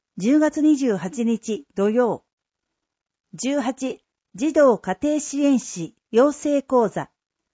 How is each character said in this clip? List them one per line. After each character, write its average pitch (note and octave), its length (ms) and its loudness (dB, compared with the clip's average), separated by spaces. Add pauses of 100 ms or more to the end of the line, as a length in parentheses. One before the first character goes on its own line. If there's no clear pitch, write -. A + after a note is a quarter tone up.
(180)
十 B3 220 2
月 D4+ 220 0
二 D4+ 140 4
十 B3+ 220 0
八 F#3 260 -6
日 A3+ 420 -4 (100)
土 G3 140 0
曜。 A3 360 0 (1080)
十 C4+ 280 -4
八、 - 420 -6 (320)
児 C4 160 -2
童 C4+ 260 4
家 F#3+ 240 -6
庭 D4+ 180 0
支 C#4 220 -6
援 C#4 180 4
士 - 360 -10 (160)
養 C4+ 220 4
成 C#4+ 280 -2
講 A#3+ 280 0
座、 D3 200 -8 (440)